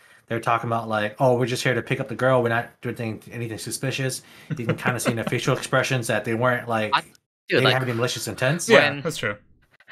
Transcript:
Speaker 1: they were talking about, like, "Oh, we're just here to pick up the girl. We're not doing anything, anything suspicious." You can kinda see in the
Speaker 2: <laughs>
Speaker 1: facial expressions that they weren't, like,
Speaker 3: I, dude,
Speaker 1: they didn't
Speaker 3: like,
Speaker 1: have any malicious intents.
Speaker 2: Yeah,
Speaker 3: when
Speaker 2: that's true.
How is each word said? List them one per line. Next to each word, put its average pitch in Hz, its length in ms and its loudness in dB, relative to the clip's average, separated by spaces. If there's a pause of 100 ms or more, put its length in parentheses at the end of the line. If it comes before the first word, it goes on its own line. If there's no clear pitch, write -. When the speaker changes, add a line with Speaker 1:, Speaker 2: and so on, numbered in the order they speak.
(280)
Speaker 1:
they 117 80 -4
were 113 60 -4
talking 120 280 0
about, 113 180 -2
like, 107 320 -2
"Oh, 127 180 6
we're 123 100 0
just 120 160 -4
here 131 100 2
to 117 80 -2
pick 127 180 -4
up 135 80 -8
the 117 80 -10
girl. 127 280 4
We're 117 60 0
not 117 200 -2 (120)
doing 120 180 -6
anything, 110 340 -8
anything 113 240 -8
suspicious." 127 640 -6 (340)
You 120 120 -6
can - 100 0
kinda 123 220 -2
see - 120 -2
in 117 60 -2
the 110 60 -2
Speaker 2:
<laughs> - 60 -6
Speaker 1:
facial 123 280 2
expressions 127 500 0
that 107 160 0
they 117 120 -2
weren't, 120 340 0
like, 110 260 0
Speaker 3:
I, 156 60 2
dude, - 120 -12 (360)
Speaker 1:
they 185 60 2
didn't 127 100 6
Speaker 3:
like, 110 80 6
Speaker 1:
have 131 100 2
any 123 100 0
malicious 117 340 -2
intents. 131 420 0
Speaker 2:
Yeah, 147 220 6
Speaker 3:
when 143 100 -6
Speaker 2:
that's 156 160 -6
true. 104 180 -4 (560)